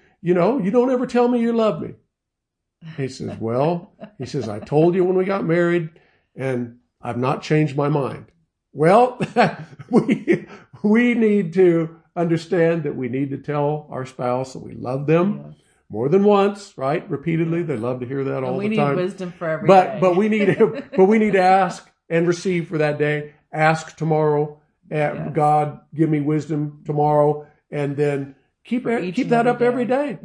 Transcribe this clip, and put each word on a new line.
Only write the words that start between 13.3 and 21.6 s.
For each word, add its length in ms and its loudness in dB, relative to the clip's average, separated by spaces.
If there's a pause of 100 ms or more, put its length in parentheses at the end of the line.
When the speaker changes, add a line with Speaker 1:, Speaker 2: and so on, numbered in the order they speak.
Speaker 1:
to 80 -8
tell 520 -4
our 160 -8
spouse 460 -6
that 80 -14
we 140 -16
love 320 -2
them 400 2
Speaker 2:
Yes. 80 -20 (340)
Speaker 1:
more 200 -4
than 140 4
once, 540 2
right? 340 -4
Repeatedly. 500 -2
Speaker 2:
Yes. 80 -6
Speaker 1:
They 80 -2
love 240 -4
to 60 -8
hear 180 -6
that 120 -4
Speaker 2:
And 100 -4
Speaker 1:
all 120 -4
Speaker 2:
we 60 -4
Speaker 1:
the 60 -2
Speaker 2:
need 60 -2
Speaker 1:
time. 200 2
Speaker 2:
wisdom 360 -6
for 160 -8
every 180 -4
Speaker 1:
But, 280 6
Speaker 2:
day. 60 -4
Speaker 1:
but 160 2
we 120 2
need, 300 2
Speaker 2:
<laughs> 380 0
Speaker 1:
but 100 6
we 120 4
need 140 2
to 100 2
ask 480 2 (180)